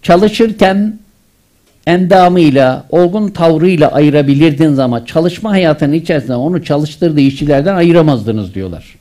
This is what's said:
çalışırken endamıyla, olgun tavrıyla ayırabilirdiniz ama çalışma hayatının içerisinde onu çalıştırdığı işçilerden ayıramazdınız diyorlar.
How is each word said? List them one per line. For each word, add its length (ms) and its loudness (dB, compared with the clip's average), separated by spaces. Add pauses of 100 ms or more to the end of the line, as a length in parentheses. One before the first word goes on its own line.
çalışırken 960 0 (880)
endamıyla, 1040 2
olgun 380 0
tavrıyla 640 0
ayırabilirdiniz 840 2
ama 280 -2
çalışma 440 -4
hayatının 420 0
içerisinde 420 -4
onu 300 -4
çalıştırdığı 560 -2
işçilerden 540 0
ayıramazdınız 800 0
diyorlar. 460 -12